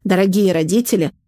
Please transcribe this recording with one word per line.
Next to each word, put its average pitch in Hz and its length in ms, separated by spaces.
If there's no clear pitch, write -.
Дорогие 190 480
родители, 170 600